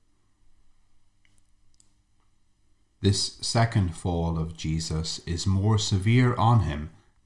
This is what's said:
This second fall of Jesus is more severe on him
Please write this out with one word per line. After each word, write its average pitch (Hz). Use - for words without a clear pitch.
This -
second 110
fall 85
of 82
Jesus 80
is 90
more 101
severe 113
on 113
him 76